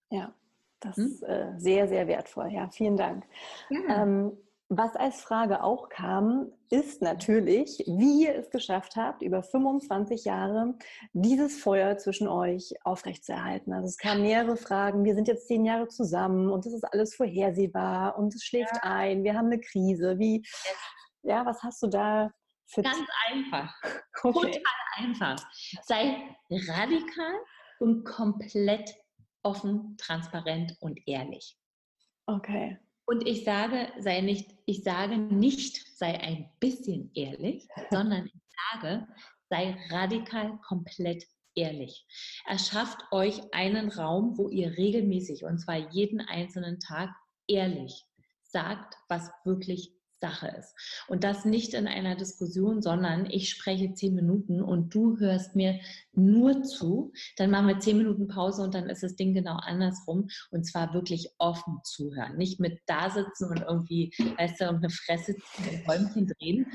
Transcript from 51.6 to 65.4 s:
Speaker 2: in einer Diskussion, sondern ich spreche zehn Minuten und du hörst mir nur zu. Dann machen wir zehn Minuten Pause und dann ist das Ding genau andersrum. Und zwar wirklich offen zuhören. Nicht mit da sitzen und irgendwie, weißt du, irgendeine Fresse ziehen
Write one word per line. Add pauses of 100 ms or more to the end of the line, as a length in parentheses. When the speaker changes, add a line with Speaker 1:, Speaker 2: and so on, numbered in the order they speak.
Speaker 2:
in
einer
Diskussion,
sondern
ich
spreche
zehn
Minuten
und
du
hörst
mir (340)
nur
zu. (260)
Dann
machen
wir
zehn
Minuten
Pause
und
dann
ist
das
Ding
genau
andersrum. (240)
Und
zwar
wirklich (120)
offen
zuhören.
Nicht
mit
da
sitzen
und
irgendwie, (240)
weißt
du,
irgendeine
Fresse
ziehen